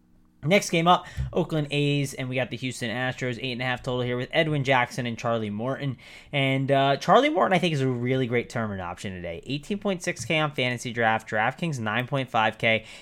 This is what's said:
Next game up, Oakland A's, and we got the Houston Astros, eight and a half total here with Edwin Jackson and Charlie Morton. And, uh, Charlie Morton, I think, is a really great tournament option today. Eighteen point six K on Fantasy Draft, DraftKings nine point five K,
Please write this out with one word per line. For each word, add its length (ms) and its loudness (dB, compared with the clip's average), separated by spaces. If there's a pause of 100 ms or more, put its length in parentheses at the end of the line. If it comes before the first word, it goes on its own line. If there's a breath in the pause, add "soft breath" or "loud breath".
(420)
Next 260 2
game 180 2
up, 200 6 (260 loud breath)
Oakland 380 0
A's, 420 0
and 160 -6
we 60 -4
got 160 -2
the 60 -6
Houston 340 -6
Astros, 500 -4
eight 120 -4
and 80 -6
a 40 -4
half 160 -2
total 200 -2
here 160 -2
with 140 -4
Edwin 320 2
Jackson 440 2
and 100 -4
Charlie 320 -2
Morton. 480 -4 (340 loud breath)
And, 400 0
uh, 260 4
Charlie 320 6
Morton, 260 2
I 40 4
think, 140 2
is 80 0
a 60 2
really 400 0
great 200 0
tournament 320 -4
option 340 -8
today. 340 -8
Eighteen 320 -4
point 240 -2
six 220 -6
K 120 0
on 140 0
Fantasy 420 -2
Draft, 340 2
DraftKings 520 -2
nine 260 -2
point 240 -2
five 300 2
K, 260 2 (160 loud breath)